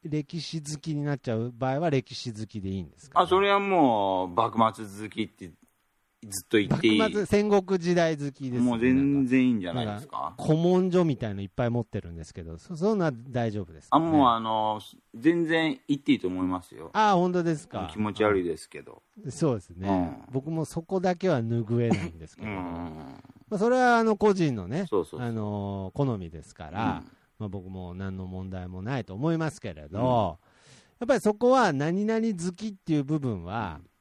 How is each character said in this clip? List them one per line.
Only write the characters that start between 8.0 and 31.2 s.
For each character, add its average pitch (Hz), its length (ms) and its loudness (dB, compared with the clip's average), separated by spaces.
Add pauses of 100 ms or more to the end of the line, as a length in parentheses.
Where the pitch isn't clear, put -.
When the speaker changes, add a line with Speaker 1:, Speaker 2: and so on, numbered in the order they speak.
Speaker 1:
好 143 160 -6
き 135 180 -10
で 123 80 -2
す 120 60 2
ね。 123 60 4
Speaker 2:
も 120 60 0
う 113 40 -4
全 135 460 4
然 127 220 4
い - 20 6
い 123 40 4
ん 107 60 2
じ 90 80 -4
ゃ 85 60 -6
な - 100 -2
い - 20 -2
で 104 140 -6
す - 80 -16
か？ - 100 -10
Speaker 1:
な 69 120 -6
ん 92 80 -14
か、 - 60 -10
古 156 140 4
文 180 340 4
書 180 120 4
み 151 140 2
た 113 120 -6
い 101 60 -6
の 98 60 -8
い 98 40 -6
っ 95 40 -10
ぱ 123 160 -2
い 120 40 2
持 120 120 0
っ 113 40 -4
て - 140 -6
る 87 120 -12
ん 85 40 -12
で 82 80 -12
す - 100 -18
け 90 100 -12
ど、 82 140 -12
そ-、 170 200 -14
そ 208 180 2
ん 202 40 0
な 160 120 2
大 120 400 -4
丈 104 120 -6
夫 82 100 -14
で 78 80 -20
す - 80 -20
か 143 100 6
ね？ 165 80 2
Speaker 2:
あ、 - 20 -2
も 147 180 6
う - 20 8
あ 117 100 2
の、 110 400 0 (340)
全 160 320 2
然 160 320 0 (120)
言 139 80 2
っ 139 40 -10
て 147 120 2
い - 20 6
い 104 40 -4
と 92 100 -4
思 92 140 -2
い 90 40 0
ま 92 160 -4
す - 100 -20
よ。 - 200 -14
Speaker 1:
あ、 214 220 4
本 180 180 2
当 175 100 0
で 165 120 2
す 151 120 -12
か？ 90 240 -6
Speaker 2:
気 107 80 -12
持 107 140 -2
ち 107 100 0
悪 104 160 6
い 90 40 -2
で 85 120 -4
す - 140 -18
け 71 140 -16
ど。 - 200 -20 (260)
Speaker 1:
そ 143 240 0
う - 20 0
で 98 60 -6
す - 100 -20
ね。 92 180 -6
Speaker 2:
う 87 420 -2
ん。 - 20 -14
Speaker 1:
僕 135 180 -4
も 160 120 -2
そ 165 200 -6
こ 190 180 -2
だ 180 140 2
け 190 120 -2
は 135 160 2
拭 117 380 0
え 117 80 2
な 107 160 2
い 82 60 -8
ん 82 60 -18
で 80 100 -16
す - 100 -20
け - 60 -14
ど。 107 40 -8
Speaker 2:
う 107 40 -6
ん 98 40 -6
う 95 40 -6
ん 90 40 -6
う 87 60 -6
ん。 85 240 -8 (560)
Speaker 1:
ま 214 60 -4
あ、 - 20 -2
そ 220 120 2
れ 254 80 2
は 247 200 4
あ 226 60 4
の、 220 120 2
個 208 180 4
人 160 220 2
の 92 120 -6
ね、 160 200 -4
Speaker 2:
そ 101 140 0
う 80 40 -2
そ - 120 -12
う - 20 -8
そ 123 60 -4
う。 - 20 -4
Speaker 1:
あ 117 40 -4
の、 101 600 -4
好 143 120 0 (120)
み 87 120 -8
で 78 140 -14
す - 120 -20
か 80 160 -14
ら、 95 340 -4
Speaker 2:
う - 20 -20
ん。 - 40 -20 (280)
Speaker 1:
ま 110 60 -8
あ、 101 40 -8
僕 92 200 -12
も 92 240 -10
何 95 240 -8
の 95 80 -8
問 92 240 -8
題 90 180 -10
も 92 140 -12
な 127 160 -6
い 110 80 -6
と 95 80 -14
思 139 180 -2
い 165 60 0
ま 156 140 -2
す - 100 -18
け 92 140 -10
れ 76 120 -18
ど、 87 120 -8
Speaker 2:
う - 20 0
ん。 - 20 0 (960)
Speaker 1:
や 240 60 -6
っ - 20 -8
ぱ 269 60 4
り 220 80 4